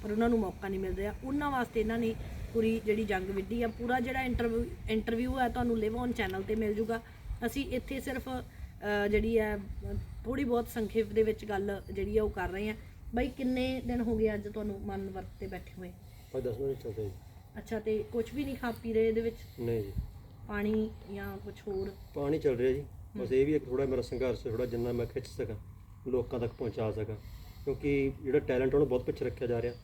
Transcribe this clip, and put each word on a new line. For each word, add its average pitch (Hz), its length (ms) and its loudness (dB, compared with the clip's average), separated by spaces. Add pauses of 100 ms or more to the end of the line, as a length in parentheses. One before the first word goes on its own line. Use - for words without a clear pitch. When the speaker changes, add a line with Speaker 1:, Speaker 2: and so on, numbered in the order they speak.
Speaker 1:
ਪਰ 208 100 -2
ਉਹਨਾਂ 226 160 6
ਨੂੰ 233 100 6
ਮੌਕਾ 190 300 0
ਨਹੀਂ 190 120 0
ਮਿਲ 185 140 0
ਰਿਹਾ, 202 200 -2 (100)
ਉਹਨਾਂ 285 260 0
ਵਾਸਤੇ 233 300 0
ਇਹਨਾਂ 226 180 2
ਨੇ 226 160 2 (400)
ਪੂਰੀ 226 300 4
ਜਿਹੜੀ 214 200 4
ਜੰਗ 190 260 0
ਵਿੱਢੀ 196 320 0
ਆ। 233 60 2
ਪੂਰਾ 240 320 0
ਜਿਹੜਾ 262 220 0
ਇੰਟਰਵਿਊ, 233 420 2 (260)
ਇੰਟਰਵਿਊ 233 480 0
ਹੈ 247 100 4
ਤੁਹਾਨੂੰ 240 280 2
Live 220 280 0
On 247 80 0
ਚੈਨਲ 190 280 0
'ਤੇ 208 140 -2
ਮਿਲ 214 200 2
ਜੂਗਾ। 226 260 0 (460)
ਅਸੀਂ 269 200 -2
ਇੱਥੇ 254 340 -2
ਸਿਰਫ, 262 280 -4
ਅ, 240 800 -2
ਜਿਹੜੀ 214 300 6
ਹੈ, 214 180 2
ਅ, 202 380 -6 (300)
ਥੋੜ੍ਹੀ 262 200 0
ਬਹੁਤ 233 240 2
ਸੰਖੇਪ 214 440 0
ਦੇ 220 100 6
ਵਿੱਚ 214 220 2
ਗੱਲ 202 380 -2 (100)
ਜਿਹੜੀ 196 260 2
ਆ 214 60 6
ਉਹ 196 60 0
ਕਰ 180 180 -2
ਰਹੇ 196 200 -2
ਹਾਂ। 214 80 -2 (380)
ਬਾਈ, 254 140 2
ਕਿੰਨੇ 254 580 0
ਦਿਨ 240 140 0
ਹੋ 226 160 2
ਗਏ 220 180 4
ਅੱਜ 208 140 -4
ਤੁਹਾਨੂੰ 208 320 -4
ਮਰਨ 196 300 -6
ਵਰਤ 190 160 -8
'ਤੇ - 200 -10
ਬੈਠੇ 185 320 -10
ਹੋਏ? 185 140 -12 (440)
Speaker 2:
ਅੱਜ 123 120 0
ਦਸ 113 120 -2
ਮਿੰਟ 135 220 -2
ਚੱਲਦੇ 110 220 -4
ਜੀ। 98 60 -2 (480)
Speaker 1:
ਅੱਛਾ, 214 220 -4
ਤੇ 214 320 0
ਕੁਛ 233 220 -2
ਵੀ 285 100 -2
ਨਹੀਂ 269 120 -4
ਖਾ 240 140 -2
ਪੀ 226 220 -4
ਰਹੇ 220 160 6
ਇਹਦੇ 220 120 4
ਵਿੱਚ? 226 160 -2 (240)
Speaker 2:
ਨਹੀਂ 117 220 2
ਜੀ। 98 100 -6 (560)
Speaker 1:
ਪਾਣੀ 214 420 0 (240)
ਜਾਂ 196 240 -8
ਕੁਛ 202 160 -10 (140)
ਹੋਰ? 190 240 -2 (220)
Speaker 2:
ਪਾਣੀ 143 240 2
ਚੱਲ 143 180 6
ਰਿਹਾ 127 160 4
ਜੀ। 143 100 0 (340)
ਬਸ 120 140 -2
Speaker 1:
ਹੂੰ। 131 80 6
Speaker 2:
ਇਹ 139 80 8
ਵੀ 151 80 4
ਇੱਕ 147 100 2
ਥੋੜ੍ਹਾ 131 220 2
ਮੇਰਾ 127 160 2
ਸੰਘਰਸ਼, 123 400 0
ਥੋੜ੍ਹਾ 120 240 0
ਜਿੰਨਾ 117 260 0
ਮੈਂ 120 140 2
ਖਿੱਚ - 200 -6
ਸਕਾਂ, 110 300 -4 (520)
ਲੋਕਾਂ 123 320 2
ਤੱਕ 117 120 0
ਪਹੁੰਚਾ 110 380 0
ਸਕਾਂ, 104 260 -2 (480)
ਕਿਉਂਕਿ 139 480 2 (100)
ਜਿਹੜਾ 143 160 6
ਟੈਲੈਂਟ 131 360 4
ਉਹਨੂੰ 143 140 8
ਬਹੁਤ 123 160 4
ਪਿੱਛੇ 147 200 0
ਰੱਖਿਆ 123 220 0
ਜਾ 117 160 2
ਰਿਹਾ। 120 220 0